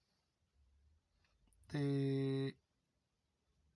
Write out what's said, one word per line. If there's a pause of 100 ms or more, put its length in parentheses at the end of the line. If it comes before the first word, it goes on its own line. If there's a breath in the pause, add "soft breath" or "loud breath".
(1700)
ਤੇ (1200)